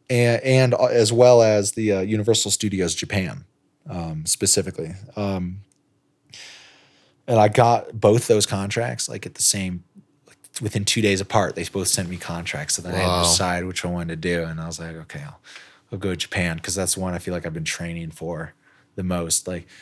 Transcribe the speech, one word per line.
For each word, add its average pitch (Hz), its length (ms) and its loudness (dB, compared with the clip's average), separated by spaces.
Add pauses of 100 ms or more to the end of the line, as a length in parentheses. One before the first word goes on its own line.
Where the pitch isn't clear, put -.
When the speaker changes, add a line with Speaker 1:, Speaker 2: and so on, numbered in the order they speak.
Speaker 1:
and, 120 360 4
and, 131 300 6
uh, - 100 2
as 117 280 4
well 120 300 8
as 104 300 4
the, 110 200 0
uh, 95 100 2
Universal 107 500 2
Studios 95 420 0
Japan, - 500 -4 (460)
um, 82 340 -8
specifically. 87 720 -2 (220)
Um, 95 460 -4 (1600)
and 120 120 4
I 107 100 8
got 117 520 2
both 113 280 6
those 107 180 4
contracts, 113 600 -4
like, 107 180 -10
at - 80 -14
the - 80 -6
same, 92 400 -2 (460)
like, - 100 -20 (220)
within 104 240 -4
two - 180 0
days 98 180 2
apart. 98 360 0
They 85 80 -6
both 95 240 -4
sent 90 200 -2
me 90 80 -8
contracts, 85 600 -6
so 90 60 -8
then 87 120 -8
I 92 40 -2
had 92 60 0
to 92 40 2
Speaker 2:
Wow. 90 160 2
Speaker 1:
decide 87 400 2
which 92 200 -6
I 90 40 -2
wanted 85 340 -6
to 90 60 -2
do. 85 160 -2
And 80 160 -8
I 80 80 -8
was 82 100 -10
like, 82 180 -12
"Okay, 78 280 -14
I'll, - 160 -18 (500)
I'll 104 80 -8
go 95 120 -4
to 90 60 -4
Japan," 85 440 -4
'cause 92 160 -6
that's 92 180 -2
the 95 60 -6
one 90 120 -2
I 85 60 -4
feel 90 160 -6
like 85 100 -6
I've 82 100 -8
been 80 100 -6
training 85 480 -8
for, 80 420 -10 (420)
the 98 60 -6
most. 87 460 -2
Like, 90 180 -10 (160)